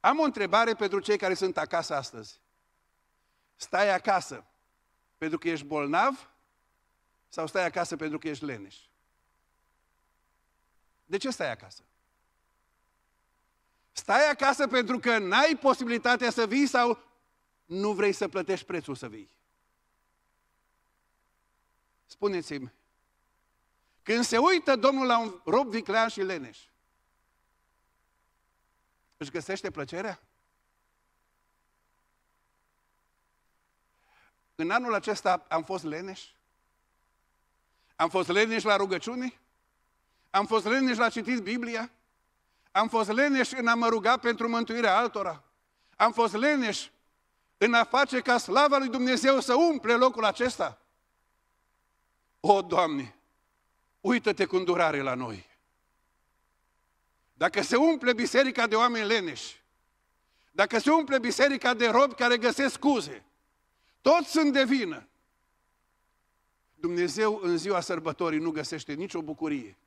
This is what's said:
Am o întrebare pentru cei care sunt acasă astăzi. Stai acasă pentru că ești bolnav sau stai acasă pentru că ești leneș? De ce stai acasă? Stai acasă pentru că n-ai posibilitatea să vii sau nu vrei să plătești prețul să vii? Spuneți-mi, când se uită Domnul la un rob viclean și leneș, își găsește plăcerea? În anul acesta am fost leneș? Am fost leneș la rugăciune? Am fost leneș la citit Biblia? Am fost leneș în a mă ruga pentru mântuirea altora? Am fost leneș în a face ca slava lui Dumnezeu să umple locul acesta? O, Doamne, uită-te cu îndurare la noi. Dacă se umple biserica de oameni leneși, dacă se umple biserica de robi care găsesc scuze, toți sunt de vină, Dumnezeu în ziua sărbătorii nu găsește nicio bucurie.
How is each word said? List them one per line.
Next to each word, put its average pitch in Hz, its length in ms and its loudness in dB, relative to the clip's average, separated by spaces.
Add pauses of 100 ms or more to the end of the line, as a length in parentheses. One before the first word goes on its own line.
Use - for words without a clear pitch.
Am 254 180 2
o 320 40 2
întrebare 220 520 0
pentru 202 260 -2
cei 208 180 0
care 185 160 -2
sunt 185 220 -4
acasă 160 380 -4
astăzi. 123 460 -10 (1160)
Stai 202 340 0
acasă 180 540 -2 (720)
pentru 160 200 -4
că 165 100 -4
ești 151 180 -6
bolnav 156 640 -2 (1000)
sau 160 180 -6
stai 185 180 -2
acasă 170 320 -4
pentru 156 220 -6
că 160 100 -8
ești 147 160 -8
leneș? 104 320 -12 (2250)
De 175 120 -6
ce 262 140 -4
stai 165 200 -6
acasă? - 320 -14 (2000)
Stai 285 380 2
acasă 277 360 0
pentru 247 320 -2
că 233 200 0
n-ai 240 420 2
posibilitatea 240 680 0
să 226 160 -2
vii 262 200 2
sau 240 320 0 (680)
nu 196 280 -4
vrei 202 200 0
să 196 160 -4
plătești 180 380 -6
prețul 160 280 -8
să 123 140 -14
vii? 104 220 -18 (2750)
Spuneți-mi, 160 680 -6 (1300)
când 233 220 0
se 226 140 0
uită 302 380 4
Domnul 262 300 2
la 240 120 2
un 214 260 -6
rob 247 240 2
viclean 220 400 -2
și 208 140 -6
leneș, 160 360 -8 (2500)
își 143 140 -12
găsește 185 400 -8
plăcerea? 170 520 -10 (4000)
În 160 160 -4
anul 240 240 0
acesta 190 540 -2
am 165 160 -2
fost 185 200 -8
leneș? 180 460 -12 (1700)
Am 165 120 2
fost 180 200 -2
leneș 220 340 2
la 208 140 2
rugăciune? 220 600 -4 (920)
Am 196 160 0
fost 220 180 0
leneș 247 320 2
la 233 120 2
citit 226 340 -4
Biblia? 233 480 -6 (840)
Am 214 160 2
fost 220 220 0
leneș 262 420 2
în 254 140 -2
a 233 80 4
mă 233 140 2
ruga 226 280 2
pentru 233 320 -2
mântuirea 233 480 0
altora? 214 480 -4 (520)
Am 220 160 4
fost 226 220 2
leneș 254 560 0 (680)
în 233 160 4
a 233 100 6
face 262 360 2
ca 240 180 2
slava 277 400 4
lui 269 100 -2
Dumnezeu 254 520 2
să 247 140 0
umple 277 400 2
locul 247 300 2
acesta? 202 540 -2 (1600)
O, 196 220 4
Doamne, 160 520 -2 (840)
uită-te 208 440 0
cu 185 120 -2
îndurare 170 440 2
la 135 140 -2
noi. 117 380 -10 (1800)
Dacă 180 300 0
se 233 140 0
umple 262 360 2
biserica 240 540 0
de 214 100 0
oameni 233 300 2
leneși, 185 560 -4 (880)
dacă 208 260 0
se 277 120 2
umple 277 280 2
biserica 247 560 0
de 233 140 0
robi 247 260 2
care 240 240 2
găsesc 254 360 0
scuze, 180 500 -2 (760)
toți 320 300 4
sunt 302 220 2
de 269 120 4
vină, 214 440 -2 (1700)
Dumnezeu 175 680 0
în 175 140 0
ziua 180 240 0
sărbătorii 160 580 -2
nu 165 120 -2
găsește 151 420 -8
nicio 170 300 -8
bucurie. 147 540 -6 (100)